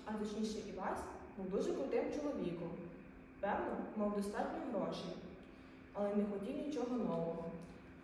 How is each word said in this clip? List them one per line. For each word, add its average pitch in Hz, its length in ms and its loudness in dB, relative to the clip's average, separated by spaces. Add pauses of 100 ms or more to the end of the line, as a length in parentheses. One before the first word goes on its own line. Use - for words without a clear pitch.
а 214 80 -4
точніше 214 460 0 (100)
Івась, 185 320 0 (360)
був 190 140 -2
дуже 196 220 4
крутим 254 400 4
чоловіком. 175 580 0 (680)
Певно, 220 360 2 (200)
мав 208 200 4
достатньо 240 440 2 (120)
грошей, 175 440 0 (760)
але 202 220 4
не 208 100 6
хотів 262 420 0
нічого 247 300 2
нового. 165 480 2 (600)